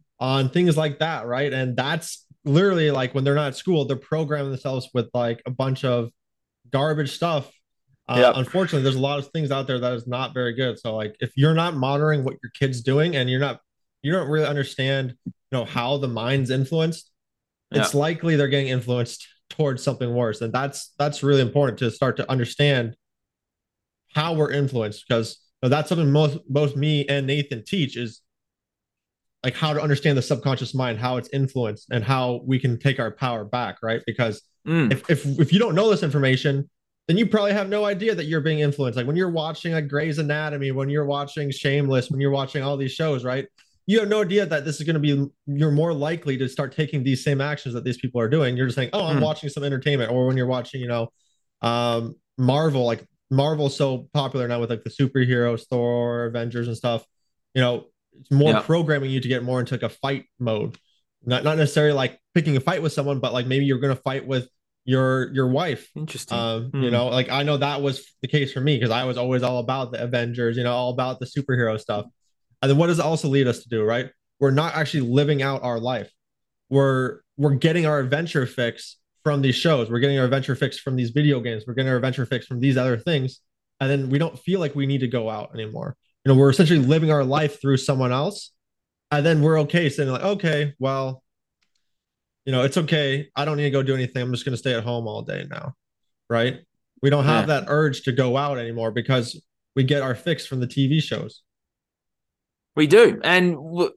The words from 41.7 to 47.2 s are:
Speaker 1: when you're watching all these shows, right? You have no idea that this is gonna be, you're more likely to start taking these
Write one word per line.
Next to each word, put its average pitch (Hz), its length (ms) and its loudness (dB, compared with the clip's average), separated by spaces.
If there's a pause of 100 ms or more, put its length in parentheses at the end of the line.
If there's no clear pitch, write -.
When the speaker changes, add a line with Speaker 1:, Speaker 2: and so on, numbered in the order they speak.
Speaker 1:
when 135 100 -2
you're 139 120 2
watching 139 320 -4
all 139 120 -2
these 135 160 -4
shows, 147 300 -2
right? 127 240 -4 (400)
You 214 140 4
have 208 80 -2
no 214 140 2
idea 196 240 2
that 151 180 -2
this 156 160 -4
is 147 60 -6
gonna 160 120 2
be, 143 260 2 (220)
you're 143 240 2
more 160 240 2
likely 151 440 -4
to 131 100 -2
start 131 260 -6
taking 143 300 -2
these 131 180 0